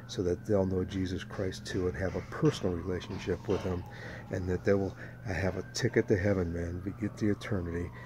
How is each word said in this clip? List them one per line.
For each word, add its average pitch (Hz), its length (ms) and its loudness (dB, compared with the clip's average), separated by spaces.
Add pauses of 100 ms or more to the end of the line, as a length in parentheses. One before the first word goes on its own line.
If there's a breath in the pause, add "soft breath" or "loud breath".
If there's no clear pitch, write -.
so - 160 -2
that 87 240 0
they'll 98 200 4
know 92 180 2
Jesus 90 400 -2
Christ - 420 -4
too 90 220 0
and 90 80 -2
have 90 200 0
a 90 40 -2 (100)
personal 101 440 2
relationship 90 720 -2
with 92 140 2
Him, 92 200 0 (480 loud breath)
and 92 180 -2
that 90 160 0
they 101 100 6
will 98 220 0 (300 loud breath)
have 92 300 0
a 95 80 -4 (100)
ticket 117 340 4
to 110 80 6
heaven, 92 360 4
man. 85 320 -2
We 98 160 -4
get 101 180 -2
to 104 120 4
eternity. 87 600 -2 (160 loud breath)